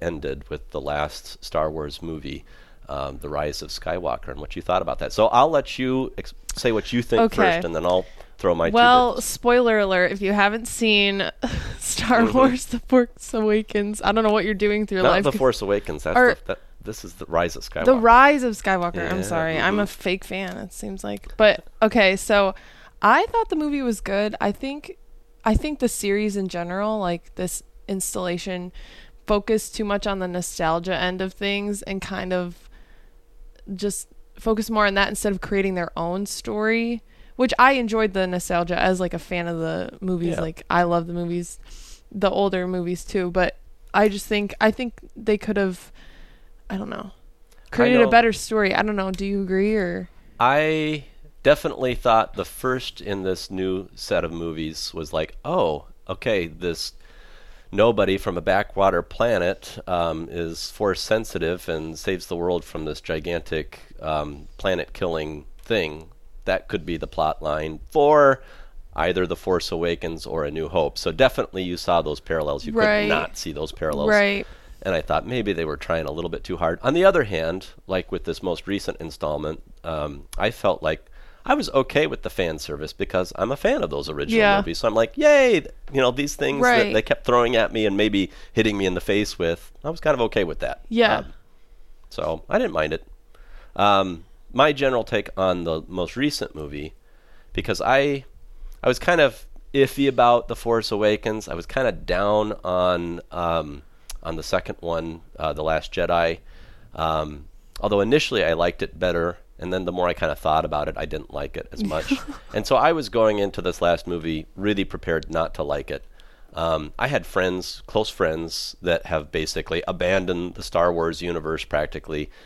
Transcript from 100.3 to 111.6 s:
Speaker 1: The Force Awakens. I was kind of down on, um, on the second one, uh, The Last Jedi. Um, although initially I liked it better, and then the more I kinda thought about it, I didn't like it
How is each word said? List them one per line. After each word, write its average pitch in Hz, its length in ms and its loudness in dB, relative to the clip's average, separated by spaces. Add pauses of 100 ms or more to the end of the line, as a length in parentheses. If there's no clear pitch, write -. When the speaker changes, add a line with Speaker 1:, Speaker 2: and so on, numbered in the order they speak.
Speaker 1:
The 117 80 -4
Force 117 360 0
Awakens. 107 560 0
I - 60 -6
was 85 120 -8
kind 131 220 0
of 82 180 -4
down 104 480 2 (100)
on, 87 580 0 (100)
um, 80 520 -2 (400)
on 82 120 -6
the 78 80 -8
second - 360 -2
one, 82 420 -4 (160)
uh, 78 160 -2
The 73 100 -6
Last 78 300 0
Jedi. 85 460 2 (560)
Um, 76 500 -4 (340)
although 104 220 2
initially 117 420 2
I 80 100 2
liked 85 280 0
it 82 180 -8
better, 87 380 0 (220)
and 90 140 -6
then 92 120 -2
the 87 60 -4
more 90 160 0
I 87 60 2
kinda 76 220 -2
thought 80 300 2
about 76 220 -2
it, - 100 -6
I 80 80 -4
didn't 76 280 -10
like 71 240 -8
it - 140 -10